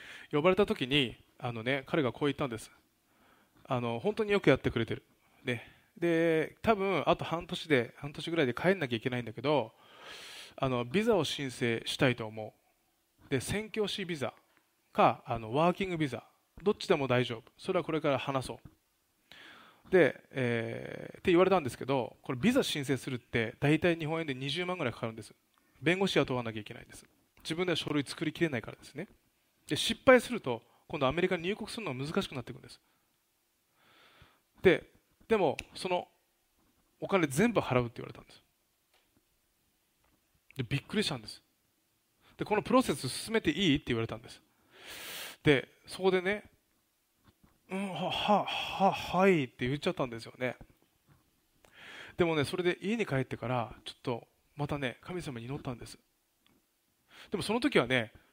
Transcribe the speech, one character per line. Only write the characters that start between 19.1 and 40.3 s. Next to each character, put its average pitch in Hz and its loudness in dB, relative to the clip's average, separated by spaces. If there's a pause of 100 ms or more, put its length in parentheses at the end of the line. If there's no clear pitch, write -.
で、 170 6 (100)
え 120 -4
ー、 - -20
っ - -20
て 190 4
言 170 8
わ 185 8
れ 185 4
た 190 6
ん 156 -2
で 120 -4
す - -10
け - -10
ど、 127 -2
こ 147 -6
れ 127 -4
ビ 185 4
ザ 254 4
申 147 -4
請 135 0
す - -6
る 127 -4
っ - -4
て 113 -2
大 151 4
体 170 2
日 165 -4
本 160 -2
円 160 -6
で 139 -2
二 131 -6
十 170 -4
万 180 -4
ぐ 160 -2
ら 120 0
い - -4
か - -14
か 120 -4
る 113 -6
ん 113 -14
で 113 -12
す。 - -20 (480)
弁 170 2
護 196 2
士 180 2
雇 135 2
わ 123 -2
な 113 -6
き 110 -8
ゃ - -8
い 104 -10
け - -16
な - -18
い - -20
ん - -20
で - -20
す。 - -20 (380)
自 160 -6
分 180 -2
で 175 2
は 151 0
書 - -2
類 147 2
作 - -6
り 156 0
き - -6
れ 165 4
な 135 -2
い 107 -6
か - -12
ら - -12
で - -20
す - -20
ね。 160 -10 (580)
で、 - -2
失 - -2
敗 254 10
す - -6
る 202 -4
と、 120 -4 (240)
今 156 -6
度 135 4
ア 131 4
メ 170 -2
リ 185 4
カ 185 0
に 165 -4
入 202 -4
国 214 -10
す - -12
る 214 -6
の 139 -4
が 135 -6
難 190 0
し - -6
く - -14
な 127 -8
っ - -8
て - -12
い - -12
く 135 -18
ん - -20
で - -20
す。 - -20 (1800)
で、 175 6 (440)
で 226 4
も、 151 2 (180)
そ - -8
の 180 -2 (920)
お 151 -8
金 180 2
全 170 4
部 175 2
払 123 2
う 120 2
っ - -6
て - -12
言 - -
わ - -12
れ - -16
た - -20
ん - -20
で - -20
す。 - -20 (2250)